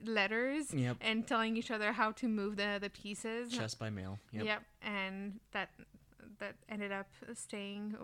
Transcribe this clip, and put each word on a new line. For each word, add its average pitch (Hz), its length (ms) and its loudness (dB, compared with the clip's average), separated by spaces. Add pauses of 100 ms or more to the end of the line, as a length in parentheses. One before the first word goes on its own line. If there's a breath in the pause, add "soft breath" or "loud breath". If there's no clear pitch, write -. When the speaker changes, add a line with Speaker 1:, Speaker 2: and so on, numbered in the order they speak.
Speaker 1:
letters 226 680 4
Speaker 2:
Yep. 123 280 2
Speaker 1:
and 220 260 2
telling 226 300 4
each 240 160 0
other 214 180 2
how 214 220 4
to 247 160 0
move 208 300 2
the, 202 220 2
the 196 100 -2
pieces. 226 600 -6
Speaker 2:
Chess 220 240 -2
by 110 160 -4
mail. 95 300 -4 (100)
Yep. 110 140 -2
Speaker 1:
Yep. 214 180 2 (200)
And 196 580 -4 (100)
that, 196 200 -2 (680)
that 208 160 -8 (140)
ended 208 240 -4
up 196 160 -4 (260)
staying 202 680 -6